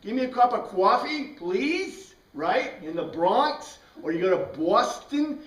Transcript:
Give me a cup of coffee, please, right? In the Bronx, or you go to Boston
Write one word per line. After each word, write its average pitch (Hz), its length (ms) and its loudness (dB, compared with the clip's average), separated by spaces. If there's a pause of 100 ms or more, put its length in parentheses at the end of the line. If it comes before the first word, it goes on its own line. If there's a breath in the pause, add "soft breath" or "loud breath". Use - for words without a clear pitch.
Give 214 140 -8
me 262 80 0
a 254 60 -2
cup 247 240 4
of - 160 -4
coffee, 247 680 2
please, 277 760 -4 (180)
right? 170 400 0 (100)
In 160 120 -10
the 165 100 -2
Bronx, - 760 0 (240 loud breath)
or 156 100 -4
you 165 80 0
go 185 100 2
to 165 280 0
Boston 202 880 0